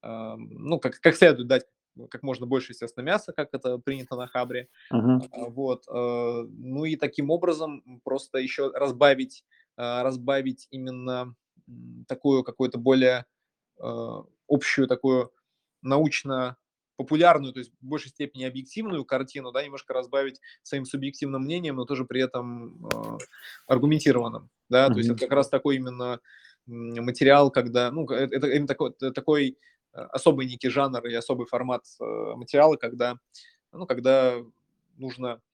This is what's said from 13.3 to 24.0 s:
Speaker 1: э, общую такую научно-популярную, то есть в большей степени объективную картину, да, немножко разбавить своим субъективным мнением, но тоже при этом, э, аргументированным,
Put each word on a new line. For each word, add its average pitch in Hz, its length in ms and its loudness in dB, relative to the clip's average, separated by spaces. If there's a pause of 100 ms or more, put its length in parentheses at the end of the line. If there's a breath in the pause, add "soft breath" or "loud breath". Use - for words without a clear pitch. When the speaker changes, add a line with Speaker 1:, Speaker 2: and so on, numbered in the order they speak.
Speaker 1:
э, 117 420 -8 (260)
общую 139 400 2
такую 131 440 0 (500)
научно-популярную, 139 1700 0
то 131 60 -12
есть 123 120 -14 (100)
в 131 40 -20
большей 143 240 -8
степени 139 340 -10
объективную 135 640 -8
картину, 131 460 -4
да, 135 120 -2
немножко 139 300 -12
разбавить 131 460 -2 (240 loud breath)
своим 135 220 -6
субъективным 135 580 -6
мнением, 156 320 -4
но 127 100 -4
тоже 131 200 -4
при 127 160 -2
этом, 120 640 -6
э, 110 340 -8 (480 loud breath)
аргументированным, 127 840 2 (200)